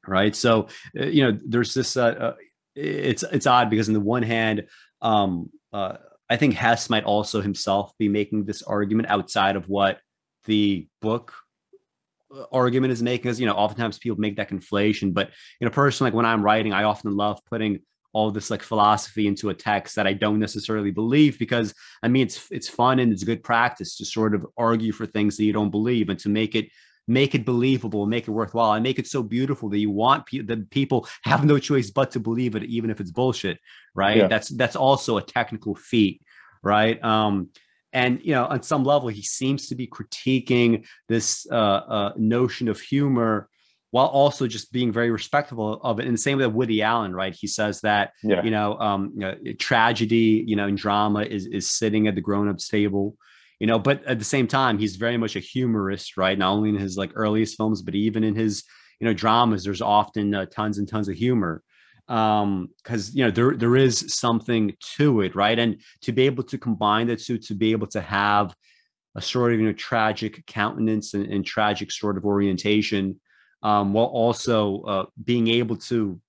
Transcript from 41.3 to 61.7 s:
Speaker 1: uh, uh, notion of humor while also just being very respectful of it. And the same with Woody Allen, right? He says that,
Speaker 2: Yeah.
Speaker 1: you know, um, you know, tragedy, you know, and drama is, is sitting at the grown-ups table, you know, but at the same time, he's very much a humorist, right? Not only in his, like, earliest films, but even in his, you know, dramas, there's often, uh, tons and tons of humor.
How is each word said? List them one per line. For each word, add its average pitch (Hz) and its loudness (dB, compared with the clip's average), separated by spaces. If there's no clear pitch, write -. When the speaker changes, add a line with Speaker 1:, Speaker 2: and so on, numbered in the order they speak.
Speaker 1:
uh, 120 -4
uh, 101 0
notion 120 0
of 107 -4
humor 120 0
while 123 4
also 139 2
just 113 -8
being 123 0
very 117 0
respectful 113 -2
of 120 -2
it. 127 -4
And 123 0
the 113 -2
same 139 0
with 123 2
Woody 110 0
Allen, 107 0
right? 95 -6
He - -10
says 104 -2
that, 104 2
Speaker 2:
Yeah. 98 2
Speaker 1:
you 113 0
know, 104 0
um, 101 -2
you 104 -8
know, 95 -4
tragedy, 113 4
you 107 0
know, 101 0
and 101 -2
drama 104 0
is, 101 -6
is 104 -6
sitting 107 0
at 101 0
the 92 -4
grown-ups 101 -2
table, 104 0
you 107 -2
know, 113 2
but 139 0
at 123 -4
the 104 -8
same 131 0
time, 127 0
he's 101 -4
very 117 -2
much 113 -4
a 98 -4
humorist, 104 -4
right? 95 0
Not 98 2
only 107 0
in 104 0
his, 98 -4
like, 95 -4
earliest 107 0
films, 110 -2
but 92 -8
even 110 0
in 107 0
his, 107 -2
you 113 -2
know, 110 2
dramas, 110 2
there's 98 -4
often, 104 0
uh, 95 -4
tons 107 -6
and 101 -4
tons 104 -4
of 87 -6
humor. 104 0